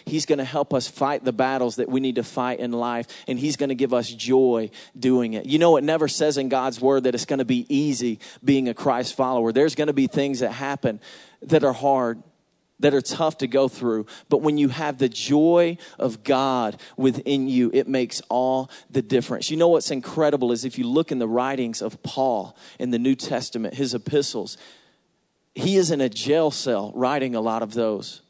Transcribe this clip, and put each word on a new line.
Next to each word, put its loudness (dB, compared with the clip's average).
he's -4
gonna 0
help -2
us -2
fight -2
the 0
battles 0
that -2
we 0
need -2
to 0
fight -4
in -6
life, -4
and -4
he's -2
gonna -2
give 0
us 0
joy 2
doing 2
it. -6
You 2
know, 8
it 2
never 2
says 0
in -2
God's -2
word 4
that 2
it's -6
gonna -2
be 0
easy 0
being 2
a -4
Christ -2
follower. 0
There's 2
gonna 0
be 2
things -2
that 0
happen -4
that 4
are 4
hard, 0
that 4
are 4
tough -2
to -2
go 2
through. -4
But 4
when 2
you 4
have -4
the 2
joy 2
of -4
God 0
within 0
you, 2
it 2
makes -2
all 0
the -2
difference. -2
You -4
know 4
what's 2
incredible 0
is -2
if -8
you -2
look 0
in -2
the -2
writings -2
of -8
Paul -2
in -4
the 0
New 2
Testament, -6
his -4
epistles, -4
he 0
is 4
in 2
a 2
jail 2
cell -2
writing 0
a 0
lot -2
of -6
those. -4